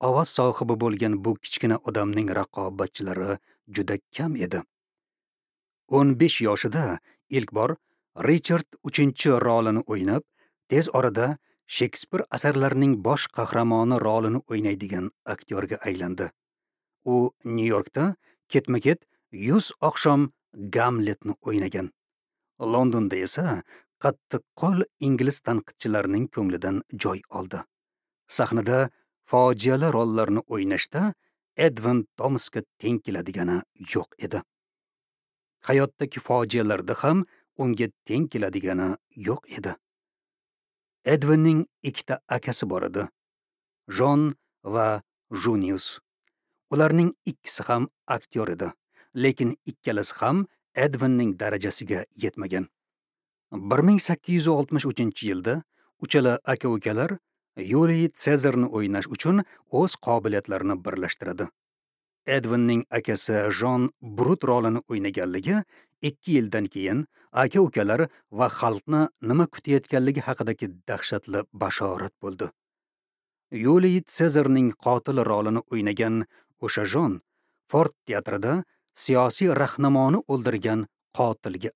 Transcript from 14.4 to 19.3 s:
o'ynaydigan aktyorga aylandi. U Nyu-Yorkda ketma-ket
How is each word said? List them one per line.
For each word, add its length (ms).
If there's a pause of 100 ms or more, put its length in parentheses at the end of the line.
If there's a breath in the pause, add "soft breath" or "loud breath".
o'ynaydigan 640 (160)
aktyorga 560
aylandi. 500 (800)
U 240 (120)
Nyu-Yorkda 640 (460)
ketma-ket 540 (280)